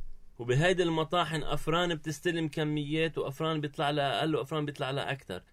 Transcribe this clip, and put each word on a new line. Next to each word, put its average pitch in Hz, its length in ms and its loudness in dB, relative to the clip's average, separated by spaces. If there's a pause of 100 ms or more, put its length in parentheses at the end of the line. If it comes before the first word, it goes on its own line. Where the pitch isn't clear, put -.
(400)
وبهيدي 156 440 4
المطاحن 160 600 0
أفران 165 520 2
بتستلم 160 520 -2
كميات 151 720 0
وأفران 156 440 -2
بيطلع 147 280 -2
لها 139 300 0
أقل 156 160 2
وأفران 147 300 -2
بيطلع 139 260 -4
لها 131 200 -2
أكتر. 135 420 -6